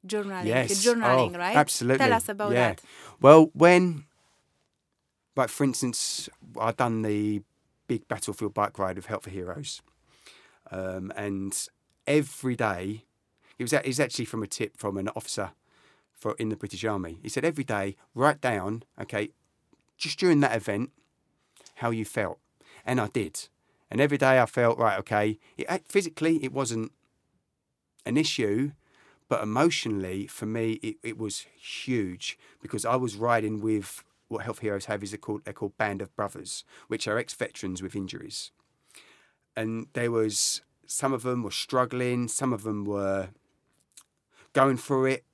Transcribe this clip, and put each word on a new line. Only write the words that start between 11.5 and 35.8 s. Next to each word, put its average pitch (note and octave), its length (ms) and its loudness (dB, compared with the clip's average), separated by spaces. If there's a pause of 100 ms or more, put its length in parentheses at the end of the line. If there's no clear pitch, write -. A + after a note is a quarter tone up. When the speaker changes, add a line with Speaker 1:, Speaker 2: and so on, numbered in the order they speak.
Speaker 2:
every C#3 500 0
day, G#2 480 -4 (540)
it B2+ 60 -4
was A#2 100 -2
a-, C3+ 120 2
it's C3 140 -2
actually B2+ 240 -2
from A2+ 180 -6
a G2+ 40 -6
tip - 320 -6
from G2+ 180 -4
an G2 120 -4
officer - 420 -8 (600)
for, - 260 -6
in A2 100 -4
the G#2+ 80 -4
British G2 280 -10
Army. F#2 360 -4
He - 80 -12
said, C3 160 -4
"Every D3 200 -2
day, G2+ 320 -4 (180)
write D3 260 2
down, A2 440 -2 (140)
okay, G#2 340 -6 (640)
just - 200 -6
during E3+ 220 6
that A#2+ 160 4
event, G#2+ 340 -2 (840)
how A#2 160 -2
you A2+ 160 -2
felt." F#2+ 320 -4 (480)
And B2 140 0
I G#2 80 0
did. - 400 -6 (420)
And A2+ 100 -2
every C#3+ 160 4
day C3 240 6
I A#2 60 4
felt, A#2+ 320 2
right, A2 220 2
okay, G#2+ 380 0 (200)
it, - 100 -6
uh, F#3 180 -2
physically E3 560 0
it C3 80 -4
wasn't A#2 420 -4 (1120)
an A2+ 100 0
issue, C3+ 560 0 (560)
but - 140 0
emotionally, G#2+ 840 0
for - 200 -10
me, A2+ 360 -2
it, A2 200 -6
it A2 160 -10
was A2 220 -6 (140)
huge, - 840 -6 (240)
because G#2 240 -6
I A#2+ 100 2
was A#2+ 200 -2
riding A2 440 0
with G#2+ 420 -2 (260)
what A#2 160 -8
Health A#2+ 160 -8
Heroes G2+ 260 -4
have G#2 160 -4
is G2 100 -10
a G#2+ 60 -10
called, G#2 260 -8
they're G#2 80 -12
called G2+ 240 -8
Band G2+ 240 -2